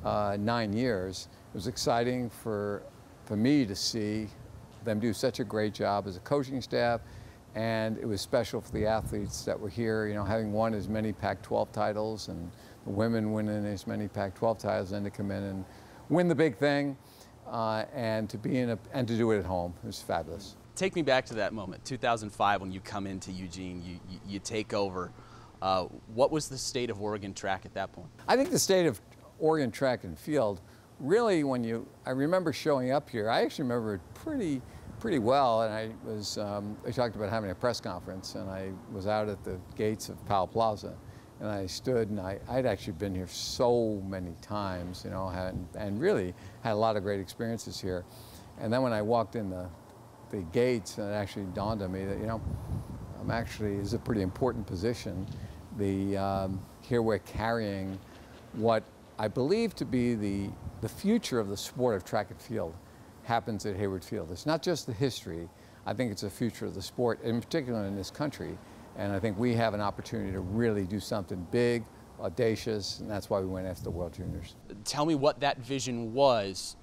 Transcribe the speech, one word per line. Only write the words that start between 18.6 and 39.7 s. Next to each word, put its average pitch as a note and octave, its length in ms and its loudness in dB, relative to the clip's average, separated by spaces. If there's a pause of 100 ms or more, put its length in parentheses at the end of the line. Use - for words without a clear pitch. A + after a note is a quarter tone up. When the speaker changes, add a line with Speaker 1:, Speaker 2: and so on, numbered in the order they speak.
Speaker 1:
a, A2 80 0 (140)
and C3 160 0
to A#2 80 2
do A2+ 160 4
it G#2 60 6
at F2+ 60 0
home. F2 380 -2
It A2 40 -10
was G#2 140 -8
fabulous. E2+ 560 -4 (180)
Speaker 2:
Take F#3+ 200 -2
me E3+ 80 2
back C3 240 4
to B2 80 -8
that G2 180 0
moment, F#2+ 320 -8
two C3 140 -6
thousand A2+ 320 0
five, G2+ 320 4
when F#2 100 -6
you F#2+ 80 -6
come G2 260 -6
into F#2+ 240 -6
Eugene, F#2 540 -8
you, F2+ 240 -10
you, F#2 180 -10
you G2 120 -4
take G#2+ 340 -2
over. F#2+ 400 0 (480)
Uh, F#2 240 2 (300)
what B2+ 160 6
was D3+ 180 0
the C3+ 80 -8
state B2 320 -2
of G2+ 140 -4
Oregon G2+ 320 -2
track F#2+ 320 -2
at - 80 -16
that F#2+ 180 -4
point? - 160 -14 (180)
Speaker 1:
I A3+ 100 8
think C#4 140 4
the C4+ 80 4
state F#3 280 6
of A#2+ 120 2 (400)
Oregon D#3 320 4
track B2+ 340 2
and E2+ 140 -8
field, A2 440 2 (360)
really, F3+ 460 6
when B2+ 180 2
you, A2+ 240 -2 (200)
I B2+ 40 -2
remember D#3 420 4
showing B2+ 380 2
up D3 200 2
here, G#2+ 180 0
I D3 140 4
actually A#3+ 220 0
remember A#2 320 0
it F2 40 -4 (140)
pretty, F#3+ 460 -2 (380)
pretty F3 220 2
well, A#2 420 6
and G#2+ 100 2
I A2 180 -4 (140)
was, G#2+ 340 -4
um, G#2 380 -4 (100)
I B2 40 -2
talked A#2+ 240 0
about G2+ 160 -2
having G#2 200 -2
a F#2 40 -2
press A#2 260 0
conference, F#2+ 540 -8
and G2+ 160 -6
I F#2+ 200 -6 (220)
was G2 140 -4
out G#2+ 220 2
at G2 160 -6
the F#2+ 160 -6 (160)